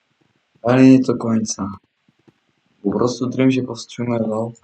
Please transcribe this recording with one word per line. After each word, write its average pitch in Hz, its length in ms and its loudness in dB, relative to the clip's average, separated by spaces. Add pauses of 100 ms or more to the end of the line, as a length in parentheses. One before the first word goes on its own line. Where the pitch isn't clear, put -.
(640)
Ale 127 200 4
nie 131 180 8
do 120 160 -2
końca. 110 520 -4 (1120)
Po 101 80 -2
prostu 117 360 -2
Dream 131 260 0
się 127 100 -2
powstrzymywał, 117 880 -6 (120)